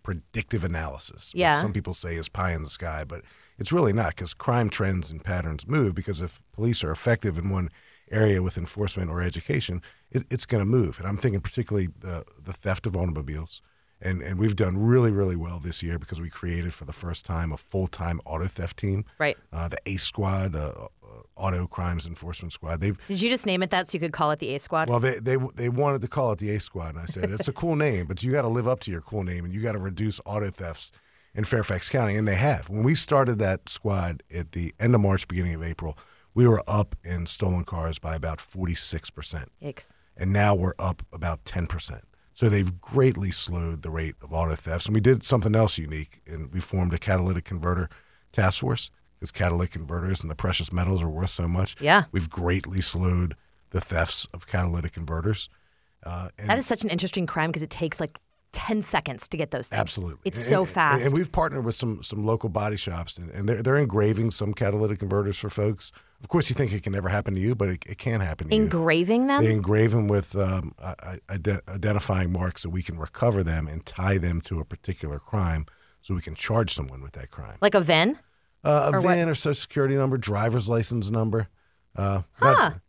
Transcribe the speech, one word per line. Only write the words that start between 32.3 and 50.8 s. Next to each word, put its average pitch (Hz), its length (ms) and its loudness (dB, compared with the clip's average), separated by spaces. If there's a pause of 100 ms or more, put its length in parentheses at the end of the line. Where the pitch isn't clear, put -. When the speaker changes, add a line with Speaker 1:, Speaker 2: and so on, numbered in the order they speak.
Speaker 1:
have. 113 320 2
When 104 140 -2
we 139 120 4
started 127 440 4
that 95 300 0
squad 87 540 -2 (120)
at 82 180 -6
the 85 280 -4
end 120 140 4
of 110 60 6
March, 95 280 2
beginning 87 260 0
of 80 80 -6
April, 82 340 -6 (380)
we 123 120 8
were 113 200 6
up 104 380 2
in 85 220 -4
stolen 90 380 0
cars 82 340 -4
by 80 160 -6
about 80 260 -4
forty-six - 720 -4
percent. - 400 -10 (120)
Speaker 2:
Yikes. - 300 -12 (240)
Speaker 1:
And 95 160 0
now 104 220 6
we're 90 240 2
up 92 240 -2 (100)
about 82 320 -6
ten 87 220 -4
percent. - 380 -8 (280)
So - 160 2
they've 95 320 2
greatly 117 520 2
slowed 82 500 -2
the 82 80 -8
rate 78 320 -4
of 71 100 -12
auto 82 220 0
thefts. 82 320 -4
And 104 80 2
we 110 60 6
did 120 220 6
something 107 320 2
else 110 220 4
unique, 76 500 -8
and 78 260 -10
we 90 80 -2
formed 90 340 0
a 85 40 -2
catalytic 92 460 0
converter 87 460 -2 (420)
task 95 280 4
force, 120 300 -2 (280)
'cause - 120 -8
catalytic 87 420 0
converters 85 500 -4
and 82 80 -6
the 76 40 -6
precious 90 380 -2
metals 90 300 2